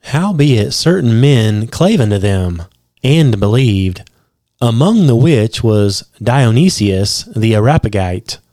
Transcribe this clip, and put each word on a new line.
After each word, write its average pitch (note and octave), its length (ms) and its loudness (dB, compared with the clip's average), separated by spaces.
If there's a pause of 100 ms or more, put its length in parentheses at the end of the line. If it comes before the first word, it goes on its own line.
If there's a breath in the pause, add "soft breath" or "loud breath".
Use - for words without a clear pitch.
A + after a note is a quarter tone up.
Howbeit C#3+ 720 0
certain C3+ 480 0
men A2+ 460 2
clave F#3+ 340 0
unto G#2 160 0
them, F#2 460 -2 (400)
and C3+ 360 2
believed, G2+ 720 0 (500)
among D#3+ 480 2
the B2 80 4
which A#2+ 480 0
was G#2 400 0 (180)
Dionysius A2+ 1000 0 (100)
the A2 220 0
Areopagite G#2 840 -2 (140)